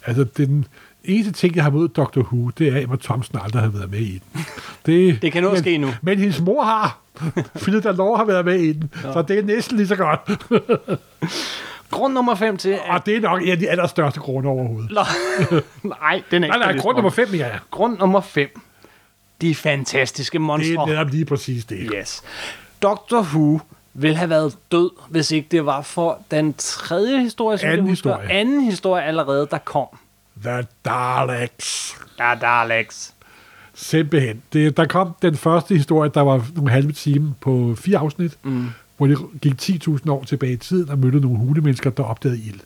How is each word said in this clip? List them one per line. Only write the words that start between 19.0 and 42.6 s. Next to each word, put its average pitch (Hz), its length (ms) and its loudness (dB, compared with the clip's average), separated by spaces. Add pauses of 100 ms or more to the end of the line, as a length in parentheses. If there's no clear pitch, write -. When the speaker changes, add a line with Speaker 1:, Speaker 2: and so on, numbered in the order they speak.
Speaker 2:
De 165 140 2
fantastiske 139 840 -2
monstre. 156 320 0
Speaker 1:
Det 165 80 0
er 147 60 0
netop 151 240 -2
lige 151 160 -2
præcis 127 400 -4
det. 110 300 -8
Speaker 2:
Yes. - 260 -10 (600)
Doctor 208 400 2
Who 151 380 2 (340)
ville 156 240 0
have 170 120 -2
været 156 280 2 (140)
død, 175 180 2 (200)
hvis 156 220 0
ikke 151 200 -2
det 165 140 2
var 143 160 -2
for 170 380 -2 (120)
den 151 260 0
tredje 220 640 -2
historie, 220 360 -2
som 151 120 -2
Speaker 1:
Anden 180 160 2
Speaker 2:
jeg 190 60 2
husker. - 260 0
Speaker 1:
historie. 101 220 -6
Speaker 2:
Anden 269 240 2
historie 185 400 0
allerede, 147 480 0
der 160 60 -2
kom. 139 300 -4 (560)
Speaker 1:
The 123 240 -4 (180)
Daleks. 123 1120 -4 (240)
Speaker 2:
Ja, 120 220 4
Daleks. 117 720 0 (600)
Speaker 1:
Simpelthen. 147 680 0 (120)
Det, 151 240 2
der 165 80 4
kom 180 360 0
den 165 160 2
første 170 380 2
historie, 151 380 4
der 147 80 4
var 135 240 4 (100)
nogle 143 160 2
halve 139 200 4
time 147 500 0
på 123 360 0
fire 190 200 2
afsnit, 151 460 -4
Speaker 2:
Mm. 127 240 -4 (300)
Speaker 1:
hvor 143 100 4
de 143 80 6 (260)
gik 139 160 2
ti 185 200 -2
tusind 151 340 -2
år 139 120 -2
tilbage 131 300 -2
i 117 40 -4
tiden 175 320 -2
og 143 80 -2
mødte 131 220 4
nogle 127 180 2
hulemennesker, 139 520 2
der - 140 -4
opdagede 113 360 -4
ild. 104 260 -14